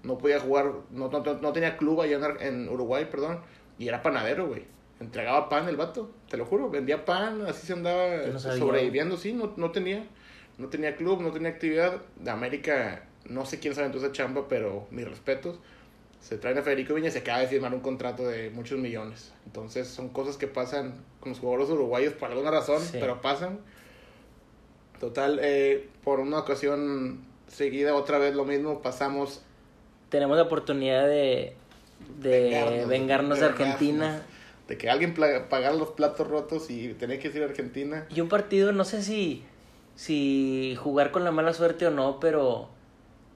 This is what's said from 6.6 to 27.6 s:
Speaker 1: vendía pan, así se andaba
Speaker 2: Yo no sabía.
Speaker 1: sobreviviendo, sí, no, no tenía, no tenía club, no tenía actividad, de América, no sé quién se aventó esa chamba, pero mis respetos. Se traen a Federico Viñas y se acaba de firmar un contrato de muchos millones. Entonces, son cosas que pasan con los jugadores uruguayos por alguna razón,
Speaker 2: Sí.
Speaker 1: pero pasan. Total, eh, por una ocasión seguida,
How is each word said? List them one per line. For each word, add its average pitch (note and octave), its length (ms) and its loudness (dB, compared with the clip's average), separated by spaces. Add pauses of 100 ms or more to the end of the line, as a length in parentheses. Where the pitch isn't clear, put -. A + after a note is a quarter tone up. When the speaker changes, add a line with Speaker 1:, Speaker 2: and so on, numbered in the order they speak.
Speaker 1:
vendía C#3+ 340 0
pan, G#3+ 440 0
así - 180 -8
se F#3 80 -4
andaba F3 500 0
Speaker 2:
Yo B2+ 100 -4
no C3 60 -6
sabía. B2+ 200 -2
Speaker 1:
sobreviviendo, C3+ 580 2
sí, G3+ 160 -4
no, A3 240 -4
no E3+ 140 -2
tenía, G3 340 -4 (540)
no C3 100 -10
tenía D3 260 -4
club, F3 260 0
no E3 100 -2
tenía D#3+ 180 -4
actividad, E3 520 0 (180)
de G#2 120 -8
América, B2 720 -2 (240)
no B2+ 200 -6
sé C#3 120 -10
quién D3 140 -4
se C3+ 80 -6
aventó C#3 160 -2
esa C3+ 140 -2
chamba, C3+ 360 -4
pero G#2 440 -2
mis A#2+ 180 -8
respetos. - 480 -4 (640)
Se - 160 -8
traen B2 220 -2
a - 20 -4
Federico C#3 320 0
Viñas D#3+ 200 0
y - 0 -
se B2+ 60 -2
acaba A#2+ 200 -2
de B2+ 80 2
firmar B2+ 260 0
un B2+ 80 -4
contrato B2 460 -4
de A2+ 220 -6
muchos A#2+ 300 -6
millones. A2+ 540 -8 (120)
Entonces, A2+ 440 -8
son B2+ 200 -10
cosas C3+ 280 -4
que C#3+ 100 -4
pasan B2+ 460 -4 (260)
con C3 120 -10
los A#2+ 80 -10
jugadores B2 300 0
uruguayos C#3 440 2
por B2+ 180 -8
alguna C#3 200 0
razón, D3+ 300 2
Speaker 2:
Sí. E3+ 180 -6
Speaker 1:
pero B2 220 -2
pasan. F3 380 -2 (1400)
Total, C3+ 420 0
eh, C#3 480 4 (140)
por C#3 160 2
una D3 200 0
ocasión C#3+ 840 -2 (260)
seguida, C#3+ 480 2